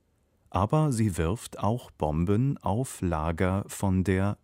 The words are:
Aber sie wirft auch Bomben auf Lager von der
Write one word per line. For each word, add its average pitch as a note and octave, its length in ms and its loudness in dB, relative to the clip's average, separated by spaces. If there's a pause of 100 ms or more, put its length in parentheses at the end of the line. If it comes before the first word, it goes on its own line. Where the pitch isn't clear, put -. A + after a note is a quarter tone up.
(540)
Aber D3 380 2
sie A2 260 2
wirft F2+ 420 -2
auch A2+ 320 -2
Bomben F2+ 680 0
auf A2+ 420 -4
Lager E2+ 680 0
von F#2 360 0
der G2 400 0